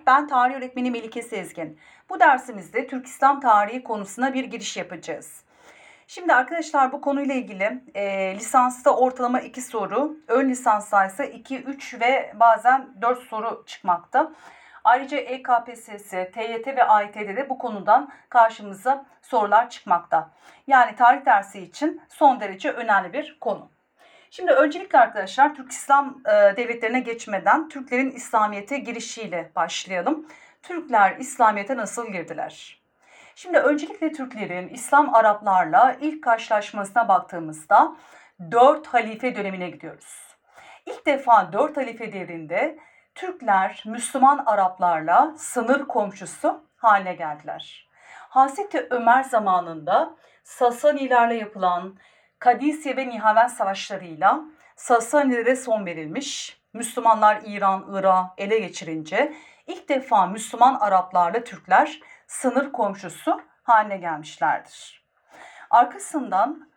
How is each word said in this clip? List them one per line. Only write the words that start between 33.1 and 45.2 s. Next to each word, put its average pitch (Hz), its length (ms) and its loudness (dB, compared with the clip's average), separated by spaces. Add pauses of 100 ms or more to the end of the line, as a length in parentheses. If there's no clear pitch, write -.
Şimdi 349 240 -2
öncelikle 311 540 -2
Türklerin 190 560 -10
İslam - 460 2
Araplarla 208 840 4
ilk 302 240 -6
karşılaşmasına 220 840 -2
baktığımızda 185 880 2 (540)
dört 277 360 4
halife 220 500 -4
dönemine 190 340 -8
gidiyoruz. - 680 -20 (500)
İlk - 200 -10
defa 233 460 4
dört 294 240 -2
halife 233 360 -8
devrinde 180 680 -6 (360)
Türkler 214 720 -2
Müslüman 262 600 2
Araplarla 185 880 2